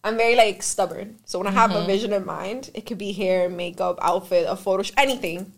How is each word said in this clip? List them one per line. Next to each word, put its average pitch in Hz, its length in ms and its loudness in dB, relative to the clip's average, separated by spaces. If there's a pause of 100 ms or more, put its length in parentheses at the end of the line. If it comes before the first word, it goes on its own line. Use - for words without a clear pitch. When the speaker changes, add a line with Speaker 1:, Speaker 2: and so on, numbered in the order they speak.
Speaker 1:
I'm 226 120 -2
very, 233 180 4
like, 214 260 4
stubborn. - 600 -4
So - 140 -6
when 185 100 -2
I - 40 0
have 226 180 6
a 190 60 0
Speaker 2:
Mm-hmm. 175 100 0
Speaker 1:
vision 196 260 0
in 190 140 -2
mind, 190 480 -8
it 220 120 -10
could 208 120 -10
be 202 140 -6
hair, 185 360 2
makeup, 175 540 -4
outfit, 180 460 2
a - 80 -2
photo 190 260 0
sh-, 196 160 -6
anything, 214 600 -2